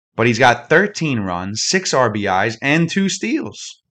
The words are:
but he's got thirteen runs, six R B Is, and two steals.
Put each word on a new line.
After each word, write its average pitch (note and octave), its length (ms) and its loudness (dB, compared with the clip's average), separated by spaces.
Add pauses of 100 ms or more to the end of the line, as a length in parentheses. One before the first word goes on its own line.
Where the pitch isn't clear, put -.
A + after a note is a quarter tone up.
(140)
but A2+ 140 2
he's A2+ 100 2
got A#2+ 300 4
thirteen D#3+ 520 0
runs, F#2+ 440 -6
six F#3 280 -2
R B2+ 180 2
B G#2 160 -4
Is, G2 360 0
and D#3 260 0
two G3 200 -2
steals. - 840 -8